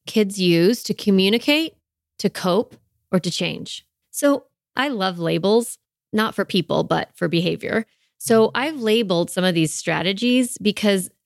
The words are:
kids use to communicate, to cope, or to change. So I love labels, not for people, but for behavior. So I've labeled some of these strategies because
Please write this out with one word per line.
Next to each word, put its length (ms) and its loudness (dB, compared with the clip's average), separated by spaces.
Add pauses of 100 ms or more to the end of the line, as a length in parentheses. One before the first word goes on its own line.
kids 340 -2
use 440 4
to 100 -4
communicate, 800 2 (440)
to 100 0
cope, 480 -2 (340)
or 100 2
to 100 -6
change. 560 -8 (240)
So 360 0 (300)
I 120 -2
love 300 -4
labels, 600 0 (340)
not 220 -2
for 100 -2
people, 400 0
but 300 -2
for 140 -4
behavior. 580 -2 (320)
So 360 4
I've 260 -4
labeled 500 0
some 140 -2
of 100 2
these 180 2
strategies 840 -2
because 520 0 (160)